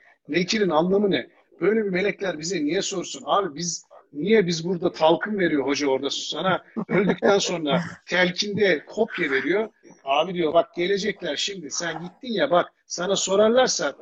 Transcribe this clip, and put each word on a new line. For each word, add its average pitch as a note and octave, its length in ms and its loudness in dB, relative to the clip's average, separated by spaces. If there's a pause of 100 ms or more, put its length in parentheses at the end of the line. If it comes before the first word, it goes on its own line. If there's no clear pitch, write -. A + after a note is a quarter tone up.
(280)
Nekirin F3+ 420 0
anlamı F#3 420 2
ne? B2+ 160 -2 (340)
Böyle G#3 240 2
bir G3+ 40 -2
melekler F#3 500 -2
bize D#3+ 260 -4
niye E3+ 160 0
sorsun? E3+ 440 -8
Abi E3 300 0
biz, F3 280 -8 (300)
niye F#3+ 340 4
biz E3 200 -2
burada F3+ 240 -2
talkın E3+ 480 2
veriyor D#3 260 0
hoca C#3+ 220 0
orada C3+ 220 0
sana? E3+ 540 -4 (240)
Öldükten G3+ 500 2
sonra E3 440 -2 (260)
telkinde F3+ 800 0
kopya F3+ 460 -4
veriyor. D#3 380 0 (340)
Abi D#3 300 0
diyor, E3 200 0
bak E3+ 220 2
gelecekler F3+ 600 -2
şimdi, E3+ 360 -6
sen E3 320 -6
gittin A3+ 300 -10
ya D#3 180 0
bak, F3 180 4 (160)
sana F#3 300 -4
sorarlarsa G#3 880 2